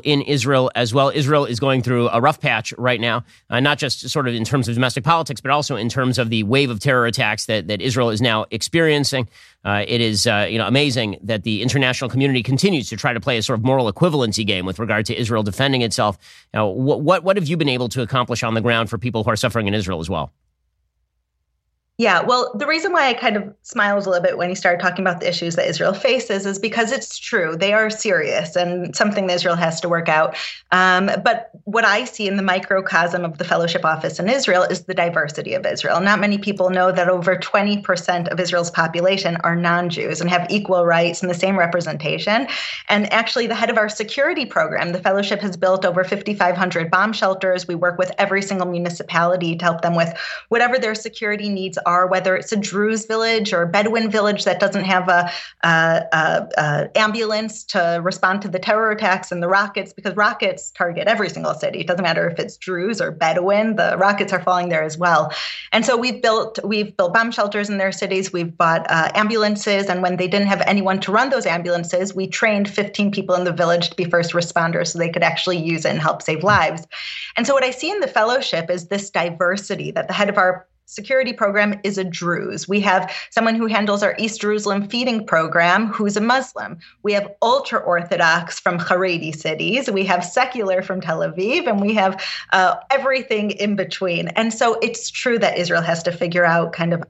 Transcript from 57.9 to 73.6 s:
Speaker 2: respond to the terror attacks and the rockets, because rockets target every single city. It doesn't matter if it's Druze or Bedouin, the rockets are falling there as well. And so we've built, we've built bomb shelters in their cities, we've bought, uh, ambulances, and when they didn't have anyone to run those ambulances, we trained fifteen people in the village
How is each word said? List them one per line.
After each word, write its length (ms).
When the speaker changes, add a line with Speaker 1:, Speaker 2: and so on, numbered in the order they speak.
Speaker 2:
respond 400
to 60
the 100
terror 320
attacks 420
and 100
the 60
rockets, 440
because 240
rockets 560
target 360
every 220
single 240
city. 260
It 60
doesn't 160
matter 260
if 100
it's 180
Druze 440
or 120
Bedouin, 640
the 220
rockets 340
are 100
falling 260
there 140
as 160
well. 340
And 140
so 100
we've 240
built, 440
we've 320
built 180
bomb 160
shelters 400
in 80
their 140
cities, 400
we've 260
bought, 320
uh, 240
ambulances, 720
and 160
when 140
they 120
didn't 200
have 180
anyone 340
to 120
run 180
those 160
ambulances, 680
we 120
trained 420
fifteen 440
people 240
in 80
the 80
village 380